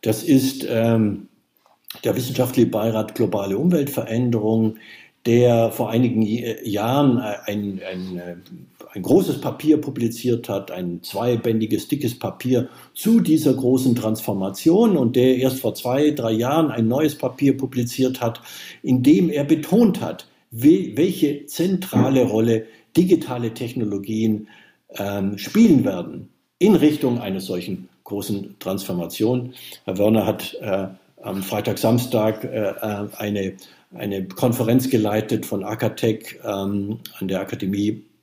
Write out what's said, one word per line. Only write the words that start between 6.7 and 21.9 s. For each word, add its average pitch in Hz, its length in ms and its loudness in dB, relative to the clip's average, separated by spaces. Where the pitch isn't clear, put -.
ein, 104 640 -6
ein, 90 520 -10
ein 98 100 -10
großes 139 380 2
Papier 147 400 0
publiziert 117 680 -4
hat, 98 220 -6
ein 87 320 -8
zweibändiges, 113 840 -2
dickes 131 300 -4
Papier 131 500 -2
zu 226 260 4
dieser 156 340 4
großen 127 400 2
Transformation 110 1000 2
und 123 200 0
der 127 220 4
erst 127 220 0
vor 110 140 -2
zwei, 139 380 0
drei 117 200 -2
Jahren 135 380 2
ein 113 180 0
neues 143 280 0
Papier 135 400 0
publiziert 127 640 -2
hat, 117 200 -4
in 127 200 2
dem 165 280 6
er 143 140 0
betont 196 560 2
hat, - 280 -8
we-, 151 440 4
welche 147 520 0
zentrale 135 800 2